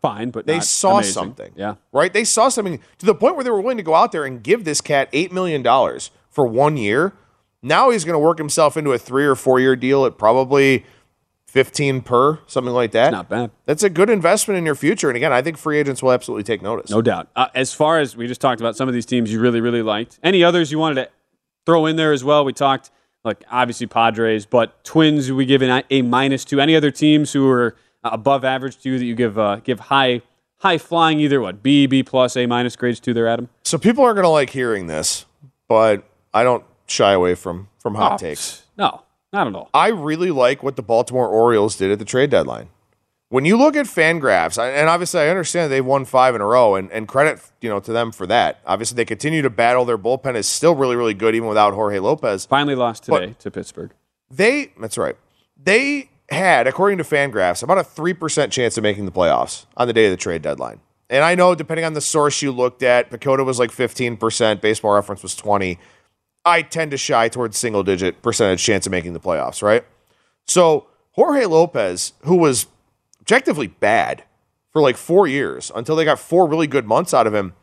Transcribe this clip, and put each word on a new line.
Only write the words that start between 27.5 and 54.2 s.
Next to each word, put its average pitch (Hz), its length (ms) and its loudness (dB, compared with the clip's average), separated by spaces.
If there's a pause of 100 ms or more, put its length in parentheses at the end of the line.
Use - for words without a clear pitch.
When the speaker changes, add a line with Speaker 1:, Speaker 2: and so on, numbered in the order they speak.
Speaker 1:
uh, 117 100 -4
above 123 320 0
average 131 380 -4
to 131 80 -6
you 131 80 -2
that 123 60 -2
you 120 100 -4
give, 113 240 0
uh, 101 260 0
give 123 160 -4
high, 131 420 0 (360)
high 185 180 0
flying 160 440 0
either 139 200 2
what, 101 220 -8
B, 139 240 4
B 135 160 2
plus, 127 340 0
A 123 100 0
minus 120 300 -2
grades 120 240 -4
to 123 140 -4
there, 113 140 0
Adam? 117 200 -4 (140)
Speaker 2:
So - 160 -4
people 240 260 4
aren't 226 120 4
gonna 185 120 2
like 151 220 2
hearing 113 380 -4
this, 78 360 -6 (440)
but 110 340 4 (320)
I 110 80 4
don't 123 220 2 (220)
shy 101 260 2
away 90 240 2
from, 92 320 -12 (100)
from 110 160 -6
hot 147 200 0
Speaker 1:
Oh, - 40 -6
Speaker 2:
takes. - 460 -10 (120)
Speaker 1:
no, - 280 -4 (280)
not 196 140 -2
at 104 80 -8
all. - 180 -14
Speaker 2:
I 165 160 4
really 170 420 -2
like 131 320 2
what 131 140 -6
the 120 60 -10
Baltimore 117 460 0
Orioles 110 480 4
did 95 140 -2
at 104 80 0
the 110 60 -12
trade 131 240 0
deadline. 67 400 -2 (600)
When 131 160 0
you 202 100 4
look 285 180 4
at 285 120 -2
Fangraphs, 135 720 0
I, 120 120 -2
and 147 180 2
obviously 175 320 0
I 147 80 2
understand 170 440 -2
they've 135 120 0
won 135 200 0
five 127 320 2
in 104 40 -4
a 101 60 -2
row, 113 300 4
and, 95 160 -6
and 110 160 -8
credit, 139 320 0 (200)
you 120 100 -8
know, 101 100 -4
to 117 120 -14
them 113 200 -4
for 95 140 -10
that. 95 400 0
Obviously, 104 300 -4
they 117 100 -2
continue 147 360 -4
to 135 80 -2
battle. 120 340 2
Their 117 140 -2
bullpen 123 380 -4
is 101 100 -4
still 165 300 2
really, 131 180 0
really 117 200 -2
good, 110 200 0
even 117 140 -2
without 104 260 4
Jorge 104 240 -2
Lopez. 107 480 -2
Speaker 1:
Finally 139 300 0
lost 120 320 -4
Speaker 2:
But 165 120 0
Speaker 1:
today 180 200 -10
to - 100 -10
Pittsburgh. - 400 -14 (400)